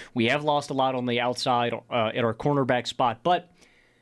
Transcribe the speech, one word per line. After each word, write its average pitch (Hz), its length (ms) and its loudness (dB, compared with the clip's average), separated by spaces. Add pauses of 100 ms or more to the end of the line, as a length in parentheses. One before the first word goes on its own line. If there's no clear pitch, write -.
(140)
We 117 120 2
have 143 180 2
lost 143 260 0
a 147 60 -4
lot 131 180 2
on 123 140 -4
the 120 120 0
outside, 120 540 0
uh, 113 400 -2
at 123 100 -2
our 113 120 0
cornerback 131 500 0
spot, 120 380 -2
but 175 280 0 (500)